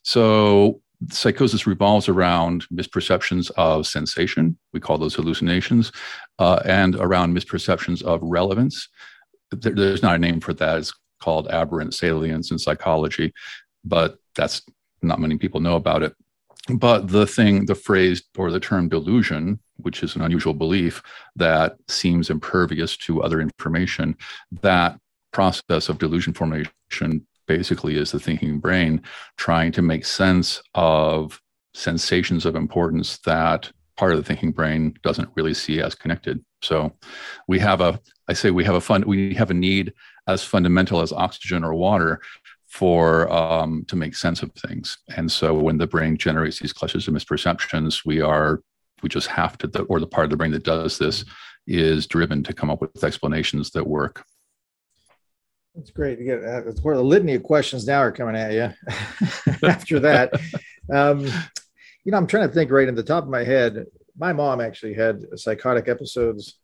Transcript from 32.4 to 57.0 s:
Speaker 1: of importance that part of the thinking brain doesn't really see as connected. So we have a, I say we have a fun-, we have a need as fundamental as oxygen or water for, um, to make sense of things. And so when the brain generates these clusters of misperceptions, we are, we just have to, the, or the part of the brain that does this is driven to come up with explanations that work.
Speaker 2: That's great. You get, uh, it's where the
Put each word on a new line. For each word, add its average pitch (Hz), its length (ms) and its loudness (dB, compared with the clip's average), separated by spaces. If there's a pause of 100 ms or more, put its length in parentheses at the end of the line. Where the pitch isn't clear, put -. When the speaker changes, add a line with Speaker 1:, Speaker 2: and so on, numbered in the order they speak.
Speaker 1:
of 80 100 -2
importance 82 640 -2
that 80 520 0 (260)
part 92 160 2
of 78 60 2
the 73 60 -4
thinking - 260 -2
brain 78 520 -2
doesn't - 320 -2
really 78 200 -2
see 78 260 -4
as - 140 -4
connected. - 480 -6 (200)
So 76 300 -2 (560)
we 92 100 2
have 95 220 2
a, 87 200 2 (280)
I 90 40 0
say 98 180 2
we 87 140 2
have 92 100 2
a 90 60 2
fun-, 104 260 0
we 98 280 0
have 107 160 0
a 92 40 0
need 92 380 0 (340)
as 92 160 0
fundamental 90 580 2
as 80 120 -2
oxygen 90 520 -4
or 80 100 -2
water 85 460 2 (460)
for, 82 680 4
um, 80 560 0
to - 80 -4
make 80 180 -4
sense 85 280 -2
of - 100 -10
things. - 460 -10 (180)
And 82 140 -4
so 80 240 0
when 78 240 2
the 80 80 0
brain 80 300 0
generates 78 440 -2
these 71 120 -8
clusters - 360 -6
of 76 60 0
misperceptions, 78 920 -4
we 78 140 0
are, 76 420 2 (400)
we 80 60 -4
just - 180 -4
have - 320 -4
to, - 80 -8
the, - 180 -4
or 85 160 0
the 78 60 -4
part - 180 0
of 76 60 -2
the 80 60 -2
brain 78 160 0
that 73 120 -4
does 80 340 -2
this 76 260 -2 (420)
is 80 400 0
driven 78 380 0
to - 80 -8
come 76 180 -4
up 73 100 -4
with - 240 -6
explanations 73 640 -2
that 76 160 -4
work. 76 380 -4 (1500)
Speaker 2:
That's 165 160 -18
great. 135 280 -4
You 123 60 -10
get, 120 200 -4
uh, 113 240 -6
it's 107 140 -6
where 151 140 2
the 127 60 2